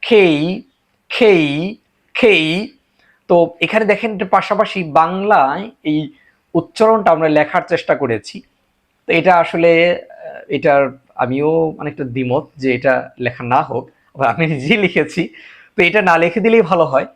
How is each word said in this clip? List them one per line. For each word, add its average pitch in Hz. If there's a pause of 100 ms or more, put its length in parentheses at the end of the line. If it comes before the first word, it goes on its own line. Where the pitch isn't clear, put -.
খেই, 190 (720)
খেই, 196 (680)
খেই। 185 (840)
তো 180 (260)
এখানে 214
দেখেন, 208
এটার 196
পাশাপাশি 196 (120)
বাংলায় 170 (200)
এই 151 (560)
উচ্চারণটা 220
আমরা 160
লেখার 151
চেষ্টা 165
করেছি। 120 (680)
তো -
এটা 170
আসলে, 170 (200)
আহ, 175 (480)
এটার 143 (320)
আমিও 135 (260)
অনেকটা 147
দ্বিমত 127 (120)
যে 135
এটা 127 (260)
লেখা 123
না 127
হোক, 127 (260)
আবার 135
আমি 160
নিজেই 156
লিখেছি। 180 (500)
তো -
এটা 180
না 180
লিখে 170
দিলেই 226
ভালো 170
হয়। 135